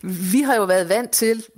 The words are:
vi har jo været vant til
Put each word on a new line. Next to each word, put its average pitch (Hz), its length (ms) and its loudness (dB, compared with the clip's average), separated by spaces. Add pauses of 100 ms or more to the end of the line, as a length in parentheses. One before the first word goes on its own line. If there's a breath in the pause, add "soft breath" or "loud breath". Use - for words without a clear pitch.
vi 185 380 -2
har 269 160 2
jo 208 80 2
været 185 240 2
vant 233 220 0
til 226 340 0 (140)